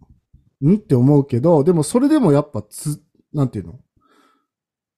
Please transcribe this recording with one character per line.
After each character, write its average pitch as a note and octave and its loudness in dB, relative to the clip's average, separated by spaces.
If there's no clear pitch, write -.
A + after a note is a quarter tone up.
「ん？」 E3+ 2
っ - 0
て D3+ -2
思 C#3 4
う C#3 -2
け A#2+ -4
ど、 D3+ 2
で F3 2
も D#3+ 0
そ A#3+ -2
れ C#4 0
で D#4 2
も G#3+ 2
や C#3+ 2
っ - -16
ぱ - -10
つ-、 - -12
な C#3+ -2
ん B2 -4
て G#2+ -10
い - -8
う E2+ -18
の？ G2+ -20